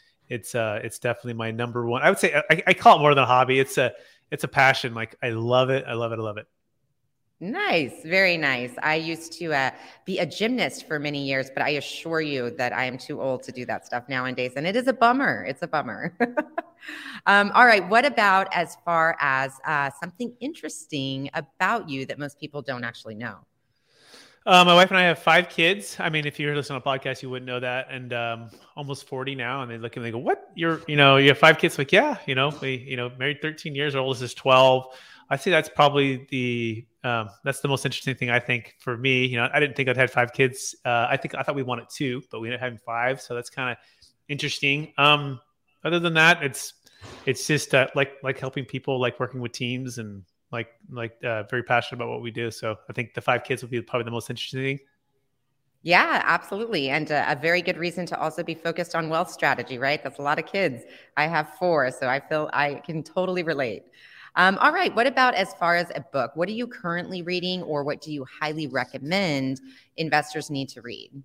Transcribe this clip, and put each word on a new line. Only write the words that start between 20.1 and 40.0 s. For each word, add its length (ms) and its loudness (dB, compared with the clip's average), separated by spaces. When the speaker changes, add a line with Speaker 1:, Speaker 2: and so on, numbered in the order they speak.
Speaker 2:
interesting 960 -8
about 540 -4
you 180 -6
that 120 -10
most 200 -12
people 240 -12
don't 220 -8
actually 320 -12
know? 220 -10
Speaker 1:
Uh, 200 8
my 100 8
wife 160 10
and 80 2
I 40 6
have 160 4
five 300 4
kids. 500 0
I 120 -2
mean, 160 -2
if 120 -6
you 80 -4
were 80 -2
listening 260 -6
to 80 -4
a 100 0
podcast, 240 -8
you 80 -12
wouldn't 160 -10
know 120 -6
that. 320 -6
And, 220 -12
um, 380 -6
almost 320 -10
forty 260 -8
now. 280 -6
And 80 -10
they 80 -10
look 180 -12
at 60 -8
me 40 -6
and 80 -6
they 40 -6
go, 40 -6
"What? 320 -4
You're, 320 -2
you 80 -4
know, 220 8
you 120 8
have 100 8
five 200 8
kids?" 180 0
Like, 140 -4
"Yeah, 360 4
you 100 -4
know, 160 0
we, 140 -4
you 200 -10
know, 220 -6
married 240 -4
thirteen 320 -8
years, 220 -2
our 60 2
oldest 200 -2
is 120 -8
twelve." 600 6
I 80 0
say 140 -2
that's 200 4
probably 600 4
the, 560 -4
um, 280 -2
that's 180 -6
the 80 -2
most 160 0
interesting 300 -4
thing, 160 -4
I 80 2
think, 400 -4
for 180 -6
me. 300 2
You 120 -4
know, 140 0
I 60 0
didn't 160 0
think 140 -2
I'd 80 0
had 160 2